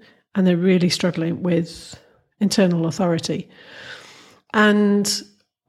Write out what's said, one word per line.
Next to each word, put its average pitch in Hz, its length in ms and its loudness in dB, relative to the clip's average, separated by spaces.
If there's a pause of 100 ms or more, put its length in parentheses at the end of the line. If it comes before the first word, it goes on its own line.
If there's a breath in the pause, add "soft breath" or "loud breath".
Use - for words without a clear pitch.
(340 soft breath)
and 190 120 2
they're 180 100 4
really 180 340 2
struggling 170 520 -4
with 170 560 -4 (420 soft breath)
internal 180 460 0
authority. 165 640 -4 (1040 loud breath)
And 208 680 2 (460)